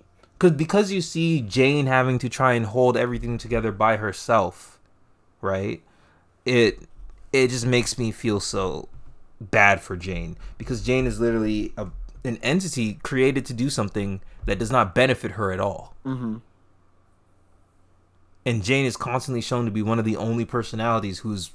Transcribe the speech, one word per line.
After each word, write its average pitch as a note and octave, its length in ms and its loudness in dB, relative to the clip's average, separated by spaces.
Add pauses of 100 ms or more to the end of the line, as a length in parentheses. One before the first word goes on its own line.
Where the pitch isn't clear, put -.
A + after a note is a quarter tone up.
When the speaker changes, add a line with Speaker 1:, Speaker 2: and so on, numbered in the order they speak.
(400)
Speaker 1:
'cause, F3+ 120 8
because F#3+ 400 2
you G3 100 0
see E3 400 0
Jane C3 460 2
having B2+ 320 2
to B2 100 -2
try C3 240 2
and A#2 140 2
hold B2 280 4
everything A#2+ 420 -2
together A2+ 360 -2
by A2 240 4
herself, G#2 800 -2 (640)
right? G2 400 -2 (640)
It, A#2 420 4 (460)
it C3 160 4
just A#2+ 160 -4
makes B2 320 2
me A#2 140 -2
feel G#2 280 0
so F#2+ 480 -4 (540)
bad G2+ 400 4
for F#2+ 160 -8
Jane, E2+ 400 -8 (200)
because A#2 260 -6
Jane B2+ 220 0
is A2 140 -2
literally A2 560 0
a, G#2 120 -8 (360)
an A#2 180 -4
entity C3 520 0 (100)
created C3+ 440 2
to B2+ 60 -8
do A#2+ 160 0
something G2+ 520 -4 (240)
that G2+ 140 0
does A2 120 -2
not A2+ 240 2
benefit B2 360 2
her G2+ 200 -2
at F#2 80 -2
all. G2 340 -4 (120)
Speaker 2:
Mm-hmm. B2 320 -6 (2000)
Speaker 1:
And A#2 180 0
Jane C3+ 220 2
is A#2 120 -2
constantly B2+ 440 -4
shown A#2+ 240 -2
to A2+ 60 -2
be G#2+ 100 -2
one A2 180 2
of A2 60 0
the A2 120 0
only A#2 260 -2
personalities A2 760 -2
who's G2+ 360 -6